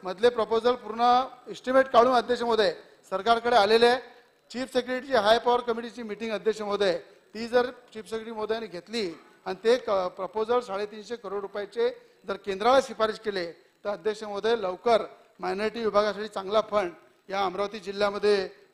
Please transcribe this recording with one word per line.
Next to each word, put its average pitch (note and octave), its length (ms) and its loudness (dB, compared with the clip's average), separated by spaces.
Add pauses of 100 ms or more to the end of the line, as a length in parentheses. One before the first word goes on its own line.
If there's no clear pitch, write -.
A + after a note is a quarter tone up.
मधले F#3 260 2
proposal A3+ 460 0
पूर्ण A#3+ 480 2 (240)
estimate C4 400 2
काढून B3+ 260 6
अध्यक्ष A#3+ 280 0
महोदय A3 320 2 (360)
सरकारकडे A#3 460 0
आलेले A3+ 320 6
आहे. B3 140 4 (480)
Chief B3+ 240 -8
सेक्रेटरीची B3+ 400 -4
हाय A3 260 6
Power A#3+ 220 2
कमिटीची A#3 420 -6
meeting A3 280 -8
अध्यक्ष G#3+ 300 -2
महोदय, G3+ 360 0 (360)
ती A3+ 140 -8
जर A#3+ 180 2
चीफ A#3 400 -14
Secretary A3 260 -10
महोदयाने A3 360 -6
घेतली F3 520 -8 (260)
आणि F#3 180 -6
ते A#3 140 4
क-, A#3 120 -6
proposal G3 680 -2
साडेतीनशे G#3 560 -8
करोड G3+ 260 -8
रुपयाचे G#3 480 -4 (380)
जर G3 100 -4
केंद्राला G#3+ 440 2
शिफारिश A3 380 -2
केले, F#3 320 -6
तर - 380 -12
अध्यक्ष G#3 340 -4
महोदय G#3 320 0
लवकर G3+ 460 2 (380)
minority G#3 440 -4
विभागासाठी G#3 440 0
चांगला G#3 340 0
fund G3+ 300 -2 (380)
या G3 160 -2
अमरावती G3 340 -4
जिल्ह्यामध्ये G3+ 680 0 (260)